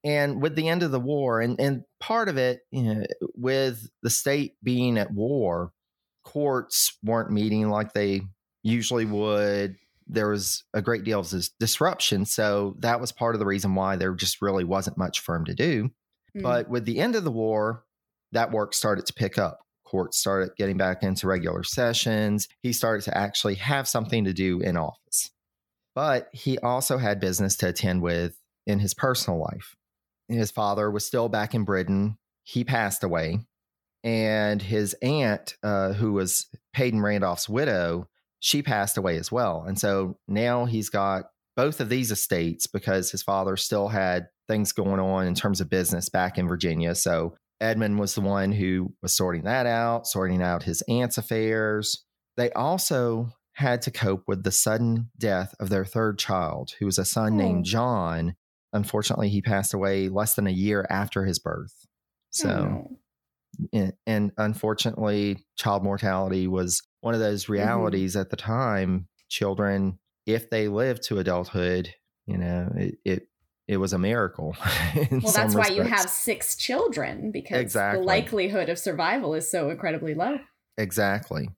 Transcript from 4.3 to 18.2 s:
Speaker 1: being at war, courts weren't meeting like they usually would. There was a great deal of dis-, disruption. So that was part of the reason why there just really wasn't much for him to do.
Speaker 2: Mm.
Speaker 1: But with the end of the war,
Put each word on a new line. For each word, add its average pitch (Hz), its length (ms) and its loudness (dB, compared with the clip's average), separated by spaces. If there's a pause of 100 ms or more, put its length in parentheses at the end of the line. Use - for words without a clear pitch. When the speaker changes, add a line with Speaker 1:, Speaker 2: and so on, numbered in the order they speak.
Speaker 1:
being 123 360 2
at 101 160 0
war, 101 580 0 (520)
courts - 800 0
weren't 113 280 2
meeting 107 380 2
like 107 240 0
they 98 280 2 (420)
usually 113 420 0
would. 104 680 0 (320)
There 104 220 0
was 101 340 -2 (100)
a 107 80 0
great 104 220 0
deal 107 180 0
of 82 80 -8
dis-, 90 300 -4
disruption. 110 680 2
So 101 540 0
that 117 220 2
was 120 100 -6
part 117 240 0
of 104 40 -2
the 104 60 0
reason 98 300 2
why 95 200 2
there 92 180 -2
just - 280 -4
really 98 220 0
wasn't 95 340 -2
much 90 220 -2
for 85 160 -4
him 80 100 -2
to 87 80 -4
do. 127 360 0 (460)
Speaker 2:
Mm. 196 80 -8
Speaker 1:
But 120 260 0
with 120 160 -2
the 117 140 -2
end 226 160 2
of 202 80 0
the 147 80 0
war, 110 520 0 (480)